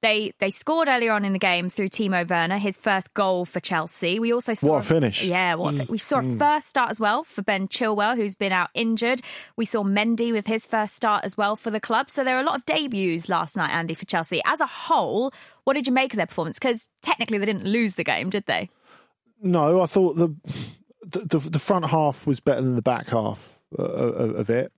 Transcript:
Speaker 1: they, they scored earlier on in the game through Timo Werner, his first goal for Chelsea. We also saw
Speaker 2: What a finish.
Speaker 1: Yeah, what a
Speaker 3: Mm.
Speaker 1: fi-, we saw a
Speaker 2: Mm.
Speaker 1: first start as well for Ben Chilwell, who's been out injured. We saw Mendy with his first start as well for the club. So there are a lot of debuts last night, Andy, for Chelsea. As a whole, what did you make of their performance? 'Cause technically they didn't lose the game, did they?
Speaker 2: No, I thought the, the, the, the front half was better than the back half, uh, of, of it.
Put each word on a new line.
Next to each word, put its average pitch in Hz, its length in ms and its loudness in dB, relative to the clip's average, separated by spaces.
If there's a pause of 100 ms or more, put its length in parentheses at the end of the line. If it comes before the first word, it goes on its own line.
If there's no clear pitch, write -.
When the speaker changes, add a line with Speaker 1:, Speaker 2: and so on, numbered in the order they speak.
Speaker 1:
they, 214 280 2 (100)
they 196 100 0
scored 311 380 2
earlier 233 220 4
on 208 140 2
in 196 80 2
the 190 60 0
game 180 320 2
through 196 180 -2
Timo 185 400 0
Werner, 170 300 2
his 196 180 -2
first 190 380 -2
goal 185 320 0
for 175 140 -6
Chelsea. 170 580 -2
We 233 120 0
also 240 220 0
saw 175 200 2
Speaker 2:
What 135 120 2
a - 20 -6
finish. 147 380 2
Speaker 1:
Yeah, 180 300 2
what 160 180 -2
a 147 60 -2
Speaker 3:
Mm. - 0 -
Speaker 1:
fi-, 131 100 -4
we 233 100 -4
saw 269 200 0
a - 40 0
Speaker 2:
Mm. 127 160 -2
Speaker 1:
first 294 300 2
start 247 220 0
as 220 100 -6
well 226 240 0
for - 160 -10
Ben 190 260 0
Chilwell, 214 480 0
who's 208 200 -2
been 196 180 0
out 180 220 2
injured. 233 480 0 (340)
We 233 80 0
saw 214 180 0
Mendy 220 520 2
with 208 120 -2
his 220 200 -2
first 214 280 -2
start 208 300 0
as - 140 -6
well 208 180 2
for - 140 -6
the 214 100 -2
club. 233 300 0
So 285 120 0
there 254 140 2
are 254 40 2
a 269 40 0
lot 294 120 0
of 254 100 -8
debuts 196 640 0
last 165 260 -2
night, 160 140 0
Andy, 165 240 -2
for - 100 -12
Chelsea. 170 400 0
As 294 160 2
a 294 60 2
whole, 254 680 0 (320)
what 269 80 2
did 269 140 0
you 262 80 2
make 262 180 2
of 220 60 -4
their 170 80 2
performance? 160 320 -4
'Cause 240 320 -2 (100)
technically 226 380 -2
they 196 80 -2
didn't 208 180 -2
lose 214 300 0
the 165 100 -4
game, 120 240 0
did 196 160 -4
they? - 240 -2 (760)
Speaker 2:
No, 175 380 4
I 175 60 2
thought 175 320 2
the, 170 100 4 (800)
the, 175 140 -6
the, 165 180 0
the 156 200 -2
front 175 280 0
half 151 400 0
was 139 120 0
better 131 220 2
than 127 160 2
the 113 60 0
back 123 260 0
half, 110 540 -4 (160)
uh, - 40 -2
of, 117 540 0
of 107 140 -2
it. 127 280 0